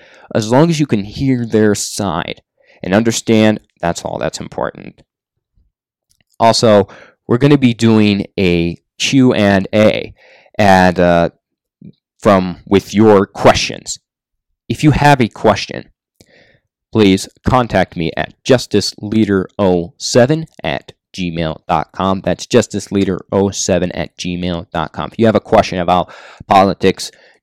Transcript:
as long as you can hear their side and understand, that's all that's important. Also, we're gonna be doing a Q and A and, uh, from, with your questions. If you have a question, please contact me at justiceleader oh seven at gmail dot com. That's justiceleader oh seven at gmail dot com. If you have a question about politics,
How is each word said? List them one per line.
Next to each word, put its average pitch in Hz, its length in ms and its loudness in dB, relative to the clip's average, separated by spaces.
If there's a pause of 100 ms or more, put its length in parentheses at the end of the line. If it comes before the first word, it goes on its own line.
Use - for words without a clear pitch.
(320)
as 110 200 -2
long 156 180 4
as 156 80 -4
you 151 80 0
can 104 160 -2
hear 123 420 -4
their 107 300 2
side - 680 -6 (420)
and 92 100 -2
understand, 110 640 0 (220)
that's - 240 -6
all - 160 -10
that's - 180 -6
important. - 640 -12 (1400)
Also, 110 480 4 (420)
we're 120 100 0
gonna 143 180 2
be 127 160 0
doing 107 540 2 (120)
a 87 380 0 (220)
Q 127 340 2
and 98 400 0
A 107 400 0 (460)
and, 92 400 4
uh, 87 320 2 (880)
from, 92 480 0
with - 260 -2
your 101 340 4
questions. - 720 -2 (680)
If 117 140 -6
you 151 80 4
have 143 300 2
a 110 80 0
question, - 600 -4 (1040)
please 98 360 2 (200)
contact 110 480 0
me 82 200 -4
at - 180 -8 (100)
justiceleader 104 1000 -2 (120)
oh 90 400 0
seven 151 480 0 (160)
at - 300 -8 (240)
gmail 82 520 -6
dot 82 240 -4
com. 95 280 -4
That's - 260 -6
justiceleader 98 760 -2 (100)
oh 101 200 0
seven 90 420 -4
at - 260 -12
gmail 90 540 -8
dot 80 200 -6
com. - 200 -10
If - 60 -12
you 110 80 2
have 107 100 2
a 98 40 2
question 101 380 0
about 87 340 -2 (360)
politics, 95 640 0 (300)